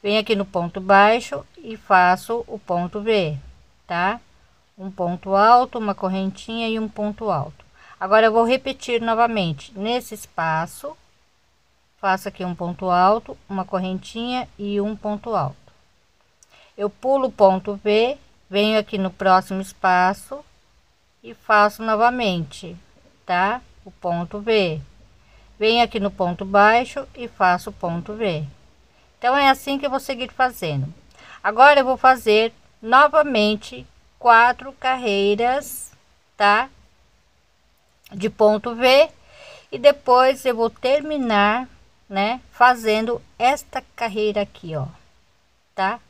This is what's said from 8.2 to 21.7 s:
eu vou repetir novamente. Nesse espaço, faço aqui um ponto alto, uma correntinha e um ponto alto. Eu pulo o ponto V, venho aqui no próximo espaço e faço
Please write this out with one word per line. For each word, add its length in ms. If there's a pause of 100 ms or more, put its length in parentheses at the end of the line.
eu 40
vou 120
repetir 580
novamente. 760
Nesse 380
espaço, 840 (1000)
faço 300
aqui 180
um 80
ponto 380
alto, 440 (140)
uma 160
correntinha 840 (100)
e 220
um 160
ponto 400
alto. 380 (1040)
Eu 140
pulo 380
o 20
ponto 420
V, 460 (280)
venho 300
aqui 220
no 100
próximo 520
espaço 840 (760)
e 100
faço 480